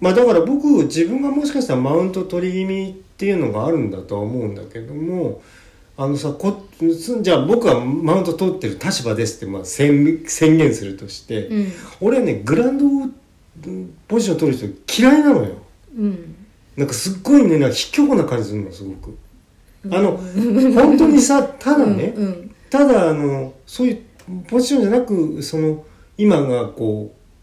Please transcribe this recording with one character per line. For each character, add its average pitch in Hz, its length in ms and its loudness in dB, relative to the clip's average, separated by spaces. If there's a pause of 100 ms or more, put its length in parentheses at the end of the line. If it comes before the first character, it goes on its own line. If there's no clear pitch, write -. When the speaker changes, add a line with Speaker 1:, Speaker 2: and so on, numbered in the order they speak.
Speaker 1:
ま 180 100 2
あ、 190 40 4
だ 247 100 6
か 233 80 6
ら 170 100 4
僕、 294 260 0 (160)
自 165 220 0
分 247 140 -2
が 277 120 -2
も 294 120 -2
し 285 80 -4
か 277 80 -2
し 233 60 -2
た 135 80 -2
ら 127 60 2
マ 135 160 2
ウ 180 80 2
ン 190 80 -2
ト 190 100 -4
取 180 300 -4
り 185 80 -2
気 190 40 -2
味 190 260 -4
っ - 20 -14 (240)
て 196 100 -6
い 202 60 0
う 190 60 0
の 131 120 0
が 107 160 -4
あ 156 60 0
る 160 60 0
ん 110 120 -2
だ 95 120 -10
と 101 120 -10
は 101 60 -4
思 117 200 -6
う 110 60 -6
ん 104 80 -8
だ 98 100 -14
け - 160 -16
ど 127 140 -14
も、 160 480 -6 (540)
あ 135 100 -4
の 143 100 -2
さ、 147 160 -6
こ-、 196 320 -4 (140)
す-、 220 440 -2
じ 180 100 2
ゃ 156 40 4
あ 131 80 2
僕 233 220 2
は 123 180 2
マ 151 300 0
ウ 190 60 2
ン 175 40 -2
ト 165 100 -4
取 190 180 -2
っ - 20 -4
て - 140 -6
る - 100 -8
立 170 260 -4
場 113 100 -2
で 107 120 -2
す - 120 -8
っ - 20 -16
て、 95 60 -12
ま 95 140 -8
あ、 95 40 -12
宣-、 147 640 2
宣 160 300 4
言 156 160 4
す - 120 -8
る 98 120 -10
と 101 120 -14
し - 120 -18
て、 - 260 -8
Speaker 2:
う 220 80 -6
ん。 196 180 -2 (280)
Speaker 1:
俺 240 180 2
は 247 60 2
ね、 - 200 -2
グ 123 120 0
ラ 240 100 4
ウ 262 60 0
ン 277 60 -2
ド 277 340 2 (960)
ポ 220 120 0
ジ 202 80 0
シ 185 60 0
ョ - 20 0
ン 143 40 -4
取 147 140 0
る 123 60 -4
人 - 440 -6
嫌 277 160 6
い 302 40 4
な 294 100 6
の 185 120 2
よ。 107 60 -6 (460)
Speaker 2:
う 214 100 -4
ん。 170 280 -8 (420)
Speaker 1:
な 139 80 -2
ん - 40 -4
か 123 60 -8
す 190 240 -6
っ - 40 -18
ご 285 160 2
い 254 60 2
ね、 165 140 2
な 139 100 2
ん - 20 -4
か - 60 -6
卑 - 260 -2
怯 277 120 2
な 196 100 2
感 120 180 -4
じ 101 80 -8
す 104 40 -8
る 104 80 -6
の、 92 100 -12
す 98 120 -18
ご 95 100 -12
く。 - 220 -18 (760)
あ 180 100 0
の、 202 200 0 (160)
Speaker 2:
う 240 320 4
ん。 240 40 4
Speaker 1:
本 294 240 6
当 311 120 4
に 294 120 6
さ、 277 220 2
た - 360 -2
だ 262 80 4
ね、 196 300 -2
Speaker 2:
う 208 60 -4
ん、 196 40 -2
う - 40 -2
ん。 175 240 -12 (160)
Speaker 1:
た 285 140 4
だ、 208 260 4
あ 156 40 0
の、 143 400 -4 (100)
そ - 200 -6
う - 20 4
い 233 60 0
う - 60 -8 (500)
ポ 233 100 0
ジ 254 80 2
シ 277 80 -2
ョ 269 40 2
ン - 20 2
じ 208 80 2
ゃ - 20 0
な 254 120 2
く、 165 400 -2
そ 160 160 -6
の、 156 260 -2 (340)
今 202 240 4
が 123 240 -2
こ 107 480 -6
う、 - 40 -20 (240)